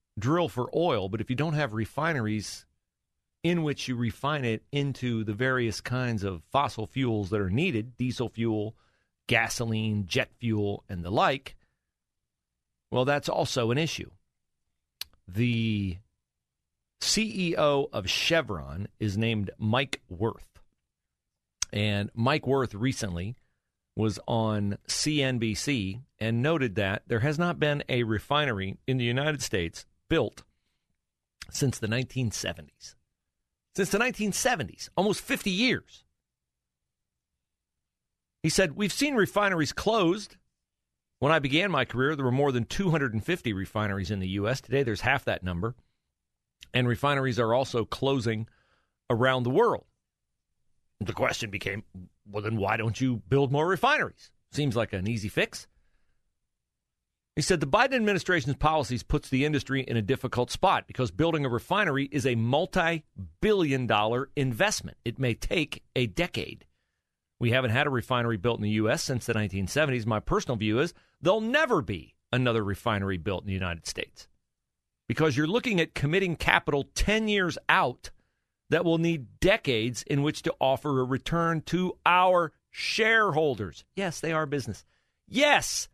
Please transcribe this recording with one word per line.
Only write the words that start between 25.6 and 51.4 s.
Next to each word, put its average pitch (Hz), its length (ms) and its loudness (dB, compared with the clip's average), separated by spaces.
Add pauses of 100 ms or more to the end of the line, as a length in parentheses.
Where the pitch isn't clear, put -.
and 113 240 0
noted 135 320 0
that 98 320 0
there 117 140 0
has 147 180 0
not 175 220 0
been 147 280 0
a 123 140 0
refinery 110 760 -2 (120)
in 131 80 0
the 127 80 0
United 135 360 0
States - 460 -4 (220)
built 156 340 0 (1080)
since - 300 -2
the 110 80 -6
nineteen 123 460 -2
seventies. - 640 -10 (800)
Since 185 140 0
the 202 100 2
nineteen 214 320 0
seventies, 180 640 -2
almost 190 240 2
fifty - 320 -2
years. 196 500 0 (2500)
He 156 60 2
said, 160 260 2
"We've 202 180 -2
seen 285 220 0
refineries 190 580 2
closed. 185 640 0 (840)
When 143 100 2
I 160 80 4
began 151 320 0
my 139 140 2
career, 131 320 -2
there 139 80 -4
were 123 80 2
more 139 180 2
than 120 140 0
two 196 260 -2
hundred 139 240 0
and 107 100 -2
fifty 165 280 -2
refineries 98 580 -4
in 104 80 -2
the 92 120 -4
U 101 180 -2
S. 131 120 -2
Today, 139 220 -2
there's 113 200 -2
half 131 240 0
that 95 180 -4
number. 90 320 -4 (960)
And 123 160 2
refineries 131 500 0
are 113 160 4
also 123 300 0
closing 113 640 0 (600)
around 127 360 2
the 120 60 0
world." 175 360 4 (1120)
The 104 120 -6
question 123 380 -2